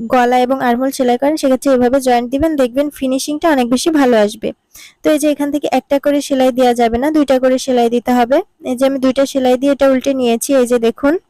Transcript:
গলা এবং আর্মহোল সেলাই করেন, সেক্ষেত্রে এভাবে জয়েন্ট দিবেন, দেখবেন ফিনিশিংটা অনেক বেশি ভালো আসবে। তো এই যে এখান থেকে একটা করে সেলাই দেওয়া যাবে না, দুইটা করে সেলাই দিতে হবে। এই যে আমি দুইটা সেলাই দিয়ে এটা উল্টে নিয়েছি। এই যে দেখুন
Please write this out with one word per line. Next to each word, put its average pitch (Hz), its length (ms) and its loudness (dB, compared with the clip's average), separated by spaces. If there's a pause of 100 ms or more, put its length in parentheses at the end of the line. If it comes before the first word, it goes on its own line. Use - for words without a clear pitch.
গলা 247 320 2
এবং 254 220 0
আর্মহোল 254 300 0
সেলাই 247 280 0
করেন, 302 180 0
সেক্ষেত্রে 269 360 0
এভাবে 247 280 2
জয়েন্ট 247 300 0
দিবেন, 302 260 -2
দেখবেন 269 340 -2
ফিনিশিংটা 277 600 -4
অনেক 247 200 0
বেশি 262 200 0
ভালো 269 260 2
আসবে। 214 360 -2 (500)
তো 311 80 0
এই 302 80 2
যে 294 120 0
এখান 285 200 -2
থেকে 285 220 -4
একটা 269 260 -2
করে 285 220 0
সেলাই 262 320 0
দেওয়া 247 220 2
যাবে 233 240 0
না, 285 120 -2
দুইটা 285 280 2
করে 262 200 0
সেলাই 240 320 0
দিতে 240 220 -2
হবে। 247 300 2 (220)
এই 254 120 -6
যে 262 100 0
আমি 269 120 -2
দুইটা 262 280 0
সেলাই 254 320 0
দিয়ে 285 140 0
এটা 269 160 2
উল্টে 269 260 0
নিয়েছি। 247 400 -2
এই 247 120 2
যে 240 120 0
দেখুন 277 400 0 (120)